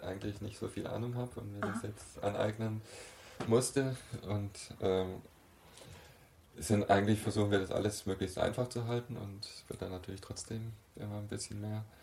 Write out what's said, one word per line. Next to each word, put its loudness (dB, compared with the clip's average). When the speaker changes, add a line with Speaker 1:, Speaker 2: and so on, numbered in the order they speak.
Speaker 1:
eigentlich -4
nicht -8
so -2
viel -4
Ahnung -2
habe -4
und -8
mir -6
das -2
Speaker 2:
Aha. -4
Speaker 1:
jetzt -10
aneignen 0
musste. 6
Und, 0
ähm, 2
es -6
sind, 6
eigentlich 8
versuchen 4
wir 8
das 0
alles 0
möglichst -2
einfach 2
zu -2
halten -2
und -8
es -16
wird -8
dann -4
natürlich -8
trotzdem -6
immer -6
ein -6
bisschen -6
mehr. -4